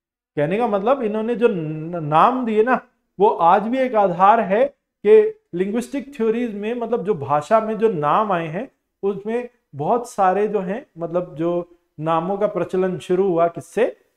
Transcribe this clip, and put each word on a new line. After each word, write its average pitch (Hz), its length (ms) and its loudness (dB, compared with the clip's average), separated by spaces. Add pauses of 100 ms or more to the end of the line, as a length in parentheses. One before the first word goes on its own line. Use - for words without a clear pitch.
(360)
कहने 156 220 -2
का 240 100 0
मतलब 214 340 0
इन्होंने 220 340 -4
जो 233 120 0
न-, 160 480 -6
नाम 175 500 2
दिए 214 180 2
ना, 247 180 0 (380)
वो 202 80 6
आज 202 400 2
भी 247 100 -2
एक 254 180 0
आधार 196 440 4
है 208 260 2 (400)
कि 214 360 6 (120)
linguistic 214 640 -4
theories 226 380 -2
में, 208 180 -6
मतलब 226 320 -4
जो 208 80 0
भाषा 147 460 0
में 214 180 -4
जो 220 120 2
नाम 180 420 0
आए 165 160 -2
हैं, 190 240 -8 (320)
उसमें 220 460 -4 (260)
बहुत 214 340 -2
सारे 196 380 2
जो 202 120 -2
हैं, 185 260 -6 (120)
मतलब 165 380 -4
जो 170 420 -4 (220)
नामों 165 380 -2
का 202 100 0
प्रचलन 180 520 -2
शुरू 185 280 0
हुआ 170 200 2
किससे, - 500 -4 (180)